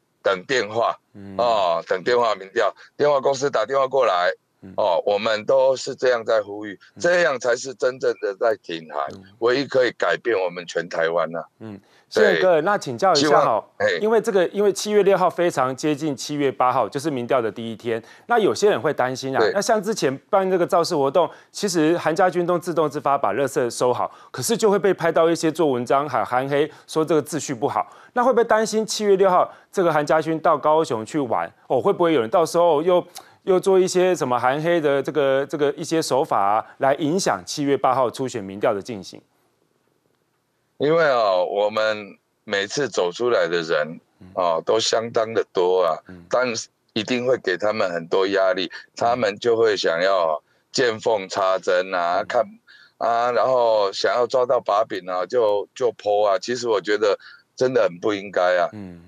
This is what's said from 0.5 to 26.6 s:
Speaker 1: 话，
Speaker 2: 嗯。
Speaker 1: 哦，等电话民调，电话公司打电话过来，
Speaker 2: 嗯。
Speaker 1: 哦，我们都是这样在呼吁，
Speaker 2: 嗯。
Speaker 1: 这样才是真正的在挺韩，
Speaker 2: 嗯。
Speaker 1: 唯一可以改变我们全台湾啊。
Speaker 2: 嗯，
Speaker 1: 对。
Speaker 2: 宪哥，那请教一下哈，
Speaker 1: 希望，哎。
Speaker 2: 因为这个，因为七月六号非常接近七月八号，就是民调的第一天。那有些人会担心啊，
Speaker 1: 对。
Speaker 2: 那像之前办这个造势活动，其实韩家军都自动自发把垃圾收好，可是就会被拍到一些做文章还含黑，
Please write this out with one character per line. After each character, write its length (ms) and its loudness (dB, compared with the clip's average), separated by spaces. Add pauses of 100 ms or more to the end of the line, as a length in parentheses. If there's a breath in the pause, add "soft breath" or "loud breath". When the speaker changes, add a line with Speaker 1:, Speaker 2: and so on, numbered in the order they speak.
Speaker 1:
话， 260 0 (200)
Speaker 2:
嗯。 240 -16
Speaker 1:
哦， 480 2
等 160 -2
电 120 0
话 200 2
民 180 -14
调， 180 0 (240 loud breath)
电 140 2
话 100 2
公 140 0
司 160 -2
打 160 0
电 100 -4
话 120 0
过 180 2
来， 260 2 (300)
Speaker 2:
嗯。 160 -20
Speaker 1:
哦， 260 0
我 140 0
们 280 -2
都 300 4
是 200 -8
这 140 0
样 140 0
在 200 0
呼 200 -10
吁， 160 -12 (140 soft breath)
Speaker 2:
嗯。 60 -20
Speaker 1:
这 220 2
样 180 0
才 160 0
是 180 -10
真 260 -2
正 220 0
的 180 -4
在 220 2
挺 320 -10
韩， 100 -4 (120)
Speaker 2:
嗯。 80 -20 (160)
Speaker 1:
唯 200 2
一 60 -2
可 180 0
以 140 2
改 180 0
变 240 -2
我 80 -2
们 200 -8
全 200 -6
台 220 -2
湾 260 0
啊。 80 -8 (160)
Speaker 2:
嗯， 220 -14 (320 soft breath)
Speaker 1:
对。 200 4
Speaker 2:
宪 80 0
哥， 200 4
那 160 0
请 200 -8
教 160 2
一 20 4
下 140 2
哈， 120 6
Speaker 1:
希 60 2
望， 300 -2
哎。 220 0
Speaker 2:
因 100 -2
为 120 2
这 100 -4
个， 180 2
因 140 -4
为 80 2
七 200 -4
月 120 4
六 140 4
号 120 2
非 220 -2
常 240 -2
接 180 -2
近 220 -4
七 200 -10
月 160 0
八 200 0
号， 160 0
就 120 -6
是 100 -4
民 180 -6
调 140 2
的 100 -2
第 200 -10
一 40 -10
天。 260 -6 (260 loud breath)
那 120 2
有 160 2
些 140 2
人 100 2
会 140 -2
担 200 -2
心 220 -6
啊， 40 0
Speaker 1:
对。 140 2
Speaker 2:
那 80 0
像 200 0
之 120 -4
前 220 -2 (140)
办 200 2
这 80 2
个 80 2
造 180 2
势 120 -2
活 160 0
动， 180 2 (220 loud breath)
其 160 -6
实 300 2
韩 180 -2
家 140 4
军 160 -2
都 120 0
自 160 -4
动 160 2
自 120 -8
发 160 0
把 160 0
垃 120 0
圾 240 -2
收 240 0
好， 160 -2 (220 loud breath)
可 100 -8
是 140 0
就 160 2
会 80 2
被 140 2
拍 180 0
到 180 4
一 60 2
些 160 0
做 160 0
文 180 0
章 220 0
还 160 -2
含 240 -2
黑， 240 0 (160 loud breath)